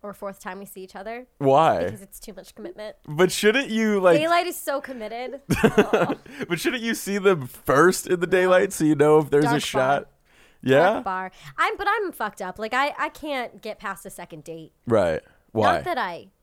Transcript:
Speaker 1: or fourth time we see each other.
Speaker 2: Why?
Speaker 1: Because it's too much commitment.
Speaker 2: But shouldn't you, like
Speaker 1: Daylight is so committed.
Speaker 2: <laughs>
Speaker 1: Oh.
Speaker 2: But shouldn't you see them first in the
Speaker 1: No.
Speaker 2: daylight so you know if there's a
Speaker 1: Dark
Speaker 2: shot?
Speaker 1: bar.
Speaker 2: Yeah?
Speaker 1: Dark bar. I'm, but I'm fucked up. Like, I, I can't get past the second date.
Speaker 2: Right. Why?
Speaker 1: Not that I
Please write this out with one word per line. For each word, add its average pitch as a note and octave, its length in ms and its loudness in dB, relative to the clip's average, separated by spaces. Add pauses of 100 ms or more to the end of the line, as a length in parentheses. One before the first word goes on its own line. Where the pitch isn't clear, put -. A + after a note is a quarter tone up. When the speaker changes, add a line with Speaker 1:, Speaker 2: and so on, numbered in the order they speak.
Speaker 1:
or G#3 100 -14
fourth G3 280 -12
time F#3+ 180 -12
we G3 80 -16
see F#3+ 160 -18
each F#3 140 -20
other. A3+ 300 -14 (120)
Speaker 2:
Why? C3+ 460 4
Speaker 1:
Because G#2+ 180 -8
it's - 180 -20
too G#3+ 140 -18
much F3+ 200 -20
commitment. G#3+ 420 -16 (120)
Speaker 2:
But E3 240 2
shouldn't A3 380 0
you, A3 300 0
like F3+ 180 6
Speaker 1:
Daylight E4+ 280 2
is F4 100 -8
so C#4+ 240 -6
committed. B3 680 -12
Speaker 2:
<laughs> - 40 -4 (140)
Speaker 1:
Oh. - 520 2 (320)
Speaker 2:
But E3+ 120 -4
shouldn't A#3 220 -4
you A3+ 120 -2
see G3+ 240 -6
them F#3 280 2
first D#3 600 2
in F3+ 140 -2
the F3+ 60 -2
Speaker 1:
No. E3 40 -4
Speaker 2:
daylight F#3 420 4
so - 120 -2
you D3+ 120 4
know D3+ 240 6
if D3 100 -4
there's D3 160 4
a - 20 0
Speaker 1:
Dark D3 140 0
Speaker 2:
shot? C3+ 400 0
Speaker 1:
bar. - 80 -20 (520)
Speaker 2:
Yeah? C#3+ 320 4
Speaker 1:
Dark B3+ 100 -6
bar. F#3 260 -8 (260)
I'm, F#4+ 220 -2
but G4+ 100 -4
I'm G4+ 240 -2
fucked G#3 300 -8
up. F#3 160 -10
Like, G#3+ 160 -8
I, C#4 240 0
I D4 100 -4
can't C4 540 -10
get G#3+ 160 -12
past G3 260 -12
the F#3+ 60 -16
second E3+ 340 -18
date. D#3+ 280 -18 (140)
Speaker 2:
Right. F#2+ 360 0 (300)
Why? G#2 240 2
Speaker 1:
Not D2 80 -6
that F4 120 -4
I F3 300 -8 (160)